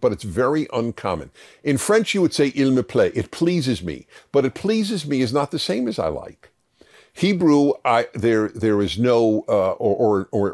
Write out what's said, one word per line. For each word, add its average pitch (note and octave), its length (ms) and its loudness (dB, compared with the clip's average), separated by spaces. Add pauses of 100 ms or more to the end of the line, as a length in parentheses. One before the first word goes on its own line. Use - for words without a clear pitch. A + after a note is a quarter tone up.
but B2 100 2
it's - 120 -6
very B2+ 500 -2
uncommon. G#2+ 560 -4 (340)
In C#3+ 140 0
French, G#3+ 360 2
you G3 80 0
would E3 120 2
say, C#3+ 220 2
"Il C3+ 160 2
me B2+ 100 4
plaît," A2 340 0
"it - 160 -4
pleases C3+ 520 -2
me." D2+ 240 -10 (240)
But C#3 140 2
"it C3 100 -4
pleases G#3 500 -2
me" C#3+ 160 -2
is A#2+ 100 0
not C#3+ 200 -2
the D#3 80 -4
same A#3 280 -4
as - 120 -4
"I F2+ 80 -2
like." - 420 -10 (640)
Hebrew, D#3+ 600 4 (120)
I, A#2+ 280 2
there, A2 340 0
there G#2+ 340 0
is F2 160 -2
no, A#2 500 2
uh, G2 240 2
or, G2+ 240 -2
or, G#2 360 0
or G2+ 220 -2